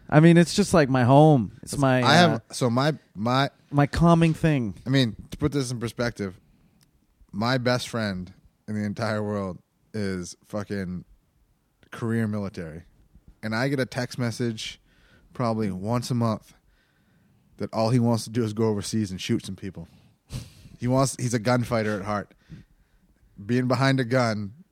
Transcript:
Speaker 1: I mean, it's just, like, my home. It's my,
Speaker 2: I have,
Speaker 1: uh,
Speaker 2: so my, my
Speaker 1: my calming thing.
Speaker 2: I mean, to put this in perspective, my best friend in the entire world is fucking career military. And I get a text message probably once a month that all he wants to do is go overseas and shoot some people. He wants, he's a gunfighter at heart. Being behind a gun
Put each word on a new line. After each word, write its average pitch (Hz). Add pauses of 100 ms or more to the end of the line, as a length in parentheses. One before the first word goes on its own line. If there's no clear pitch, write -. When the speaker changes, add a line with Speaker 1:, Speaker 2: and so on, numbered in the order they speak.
Speaker 1:
I 151
mean, 165
it's 170
just, 196
like, 147
my 131
home. 139 (100)
It's -
my, 131
Speaker 2:
I 131
have, 175
Speaker 1:
uh, 113 (120)
Speaker 2:
so 127
my, 135 (220)
my 127 (220)
Speaker 1:
my 143
calming 165
thing. 135 (120)
Speaker 2:
I 120
mean, 131 (160)
to -
put 147
this 131
in 120
perspective, 107 (920)
my 117
best 123
friend 98 (340)
in 107
the 104
entire 107
world 101 (360)
is 95 (120)
fucking 98 (840)
career 113
military. 92 (600)
And 110
I 123
get 139
a 127
text -
message 117 (540)
probably 110
once 107
a 127
month 113 (1000)
that 104
all 113
he 127
wants 117
to 113
do 117
is 107
go 113
overseas 104
and 90
shoot -
some 98
people. 85 (920)
He 117
wants, 131
he's 123
a 117
gunfighter 110
at 95
heart. 104 (1120)
Being 123
behind 131
a 131
gun 113 (180)